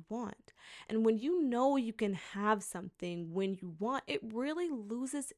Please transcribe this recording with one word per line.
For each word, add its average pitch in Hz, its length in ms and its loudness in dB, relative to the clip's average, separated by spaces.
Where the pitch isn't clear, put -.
want. - 460 -8
And 220 160 2
when 220 140 6
you 320 240 2
know 262 340 6
you 233 160 2
can 214 220 0
have 202 500 0
something 175 720 -6
when 190 260 0
you 175 200 -10
want, 247 280 -2
it 285 160 -2
really 285 460 -2
loses 254 680 -4